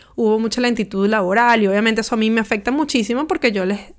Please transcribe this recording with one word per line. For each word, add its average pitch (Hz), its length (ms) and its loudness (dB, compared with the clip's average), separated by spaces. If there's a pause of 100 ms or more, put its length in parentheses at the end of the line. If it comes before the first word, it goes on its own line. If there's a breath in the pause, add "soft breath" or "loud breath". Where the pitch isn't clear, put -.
(160 loud breath)
Hubo 220 240 2
mucha 226 220 -2
lentitud 214 460 0
laboral 220 560 2
y 196 40 2
obviamente 220 340 2
eso 233 140 -4
a - 20 -2
mí 220 120 2
me 226 120 0
afecta 214 280 -4
muchísimo 277 580 0
porque - 240 0
yo 190 140 -2
les 202 140 -2 (200)